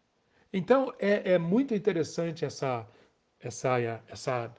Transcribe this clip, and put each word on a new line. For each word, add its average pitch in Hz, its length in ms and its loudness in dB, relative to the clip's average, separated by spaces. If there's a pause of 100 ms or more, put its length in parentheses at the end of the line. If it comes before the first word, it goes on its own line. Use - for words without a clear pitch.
(520)
Então, 247 460 4
é, 202 340 2
é 180 60 8
muito 220 360 0
interessante 170 720 -2
essa, 127 420 -4 (540)
essa, 120 640 -4
essa 120 520 -6